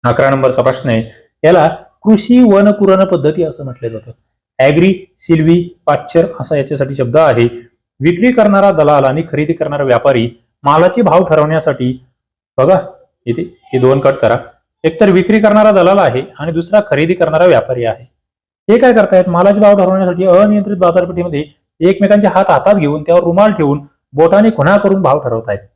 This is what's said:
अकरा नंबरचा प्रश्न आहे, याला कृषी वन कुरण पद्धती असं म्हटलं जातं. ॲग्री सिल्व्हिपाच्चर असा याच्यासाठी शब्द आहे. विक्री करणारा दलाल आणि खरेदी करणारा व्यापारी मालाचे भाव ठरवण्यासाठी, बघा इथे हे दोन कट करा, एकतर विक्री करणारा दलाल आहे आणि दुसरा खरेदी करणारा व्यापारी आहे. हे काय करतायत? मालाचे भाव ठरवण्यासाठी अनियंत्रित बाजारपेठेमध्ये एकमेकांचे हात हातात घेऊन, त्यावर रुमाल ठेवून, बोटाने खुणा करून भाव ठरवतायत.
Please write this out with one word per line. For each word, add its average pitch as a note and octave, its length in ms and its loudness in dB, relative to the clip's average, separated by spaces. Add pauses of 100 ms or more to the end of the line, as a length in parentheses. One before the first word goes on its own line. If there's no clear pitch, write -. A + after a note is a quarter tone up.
अकरा C3+ 260 0
नंबरचा C3 320 0
प्रश्न B2+ 260 -2
आहे, A2+ 140 -2 (400)
याला D#3+ 240 4 (360)
कृषी A#3 400 2
वन G3+ 300 4
कुरण G3 320 2
पद्धती E3 400 -2
असं D3 200 -10
म्हटलं A#2+ 240 -12
जातं. A2 220 -14 (480)
ॲग्री D3+ 340 2 (260)
सिल्व्हिपाच्चर E3 1080 -2 (140)
असा D3+ 160 -6
याच्यासाठी C#3 380 -6
शब्द B2+ 220 -4
आहे. C3 280 2 (560)
विक्री F3+ 320 0
करणारा G3+ 380 2
दलाल D3 340 0
आणि C#3 240 -2
खरेदी D3+ 240 -4
करणारा D3 320 -6
व्यापारी B2 440 0 (360)
मालाचे F3 380 0
भाव F3 220 2
ठरवण्यासाठी, D3+ 680 -2 (680)
बघा E3+ 200 2 (480)
इथे A#2+ 160 -6 (220)
हे - 140 -6
दोन C3 220 2
कट C3+ 140 0
करा, A#2+ 220 0 (480)
एकतर F3+ 260 0
विक्री F#3+ 300 0
करणारा G#3 320 4
दलाल F#3+ 260 2
आहे C3+ 240 0 (160)
आणि D#3+ 140 -8
दुसरा E3+ 340 -2
खरेदी D#3 280 -2
करणारा E3 320 0
व्यापारी B2+ 380 0
आहे. - 200 -6 (640)
हे A3+ 100 2
काय B3+ 140 4
करतायत? F#3+ 360 2
मालाचे G3 320 0
भाव G3+ 160 4
ठरवण्यासाठी F#3 500 -2
अनियंत्रित G3+ 500 2
बाजारपेठेमध्ये F3 680 -2 (360)
एकमेकांचे G3 460 2
हात F#3+ 240 0
हातात F3 240 2
घेऊन, D3 280 -2
त्यावर E3+ 200 0
रुमाल F#3+ 300 0
ठेवून, D3 280 -2 (320)
बोटाने F3 380 2
खुणा F#3 260 0
करून G3 260 0
भाव C#3+ 160 0
ठरवतायत. A2+ 400 -6 (180)